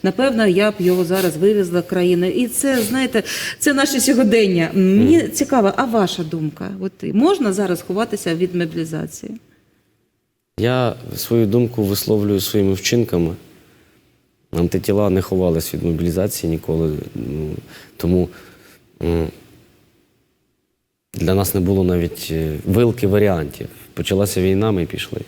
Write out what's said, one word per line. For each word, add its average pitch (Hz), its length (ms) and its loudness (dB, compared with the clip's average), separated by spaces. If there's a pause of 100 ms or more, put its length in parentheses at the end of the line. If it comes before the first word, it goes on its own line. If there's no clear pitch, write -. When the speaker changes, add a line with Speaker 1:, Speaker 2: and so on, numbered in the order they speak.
Speaker 1:
напевно, 226 440 2
я 196 240 2
б - 80 -10
його 180 260 2
зараз 180 320 0
вивезла 180 440 2
з - 40 -8
країни. 180 440 2
І 247 180 0
це, 262 340 0
знаєте, 233 420 -2 (360)
це 285 140 2
наше 269 260 0
сьогодення. 208 720 4
Мені 208 440 6
Speaker 2:
Мгм. 277 140 2
Speaker 1:
цікаво, 240 440 2
а 269 100 0
ваша 202 380 0
думка? 156 460 -6 (120)
От 190 100 -6 (220)
можна 254 400 2
зараз 185 280 -2
ховатися 202 540 -4
від 180 200 -2
мобілізації? 160 760 -6 (1300)
Speaker 2:
Я 123 360 0 (200)
свою 117 300 2
думку 113 380 0
висловлюю 104 580 0
своїми 98 320 0
вчинками. 92 600 0 (1160)
Антитіла 98 580 0
не 95 120 2
ховались 90 520 0
від 78 100 -6
мобілізації 85 680 -2
ніколи. 80 420 -2 (220)
Ну, 76 340 -8 (480)
тому, 87 320 2 (720)
м, 82 240 0 (1900)
для 95 220 0
нас 98 200 0
не 95 60 2
було 95 220 2
навіть, 87 480 0
е, 80 220 -2 (120)
вилки 107 420 2
варіантів. 95 600 0 (260)
Почалася 98 480 -2
війна, 98 300 2
ми 90 140 0
пішли. - 420 -10